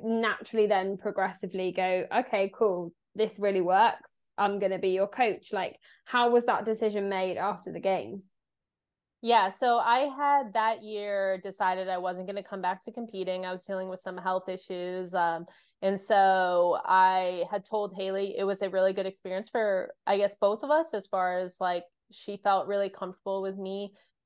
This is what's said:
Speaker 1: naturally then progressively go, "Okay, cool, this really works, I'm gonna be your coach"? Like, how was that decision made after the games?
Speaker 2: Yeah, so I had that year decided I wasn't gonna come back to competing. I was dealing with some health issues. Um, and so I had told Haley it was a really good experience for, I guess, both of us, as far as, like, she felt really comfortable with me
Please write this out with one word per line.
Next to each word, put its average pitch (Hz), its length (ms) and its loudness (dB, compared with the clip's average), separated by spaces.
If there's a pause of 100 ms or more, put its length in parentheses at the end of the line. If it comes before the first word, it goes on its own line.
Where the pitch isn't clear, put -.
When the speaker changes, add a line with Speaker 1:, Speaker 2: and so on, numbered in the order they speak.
Speaker 1:
naturally 226 640 0
then 196 280 2
progressively 185 760 -4
go, 185 340 0 (140)
"Okay, 196 360 -2
cool, 180 360 0 (240)
this 220 220 -2
really 196 220 0
works, 185 520 2 (260)
I'm 202 220 0
gonna 190 180 0
be 190 120 0
your 190 180 2
coach"? 220 440 -2
Like, - 280 -6 (240)
how 240 260 2
was 240 160 4
that 214 180 0
decision 214 440 -2
made 185 300 -2
after 185 340 -4
the 165 80 -10
games? 190 500 -4 (880)
Speaker 2:
Yeah, 226 280 4
so 240 300 2
I 240 220 4 (220)
had 277 300 2
that 220 300 0
year 202 600 -2
decided 190 460 -2
I 185 80 -2
wasn't 180 320 -6
gonna 202 140 -6
come 196 180 -10
back 180 240 -4
to 214 80 -12
competing. 185 540 -6
I 185 60 -6
was 185 120 -10
dealing 190 240 -6
with 180 120 -10
some 185 180 -10
health 185 320 -2
issues. 180 640 -8
Um, 170 320 0 (340)
and 196 200 0
so 185 840 4
I 185 640 4
had 202 140 -4
told 208 300 -4
Haley 196 420 -2
it 196 80 -2
was 196 180 0
a 196 60 -2
really 190 240 2
good 190 140 -2
experience 190 420 -8
for, 208 460 0 (120)
I 196 120 2
guess, 202 160 0
both 208 280 0
of 285 80 -6
us, 320 240 2
as 196 120 -6
far 180 320 0
as, 180 220 -6
like, 175 240 -2 (260)
she 202 260 -12
felt 190 320 0
really 202 220 0
comfortable 190 520 -6
with 190 140 -6
me 196 360 -8 (340)